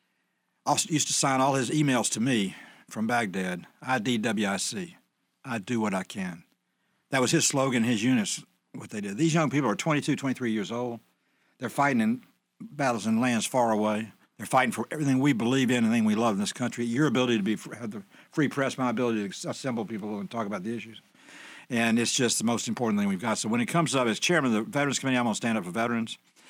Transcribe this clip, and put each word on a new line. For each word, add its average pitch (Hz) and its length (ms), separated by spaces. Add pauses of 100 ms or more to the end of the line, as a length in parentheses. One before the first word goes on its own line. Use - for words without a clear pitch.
(640)
also - 260
used 151 160
to - 60
sign 135 280
all 135 140
his 127 140
emails 139 420
to - 100
me 113 340 (340)
from 110 180
Baghdad, 92 600 (140)
"I 131 180
D 120 180
W 107 300
I 98 100
C, 90 380 (480)
I 120 140
do 113 220
what 104 140
I 95 100
can." 92 400 (680)
That 135 100
was 127 100
his 165 140
slogan, 131 380
his 113 200
units, 123 400 (300)
what - 160
they 107 120
did. 101 160
These 156 160
young 160 160
people 135 200
are 101 60
twenty-two, 147 400
twenty-three 127 360
years 104 200
old. 120 300 (580)
They're 120 100
fighting 139 320
in 113 220 (360)
battles 123 460
in 113 160
lands 120 240
far 120 260
away. 107 400 (260)
They're 107 80
fighting 127 260
for - 200
everything 139 280
we 143 140
believe 123 360
in 123 80
and 113 100
everything 113 180
we 107 100
love 113 200
in 95 40
this 104 140
country. 120 320
Your 123 220
ability 120 280
to 104 80
be 104 140
fr-, - 180
have 113 160
the 101 120 (280)
free 147 160
press, 135 300
my 127 120
ability 117 340
to 98 60
s-, - 140
assemble 123 400
people 104 380
and 95 100
talk 113 160
about 101 160
the 113 100
issues. 110 280 (680)
And 117 300
it's 113 140
just 123 240
the - 80
most 113 220
important 110 320
thing 101 100
we've 92 120
got. 110 160
So 113 120
when 120 120
it 117 40
comes 165 300
up, 127 120
as 107 120
chairman 139 360
of 110 100
the 107 60
Veterans 139 260
Committee, 131 200
I'm 123 80
gonna 107 100
stand 113 220
up 92 80
for 90 60
veterans. 117 460 (320)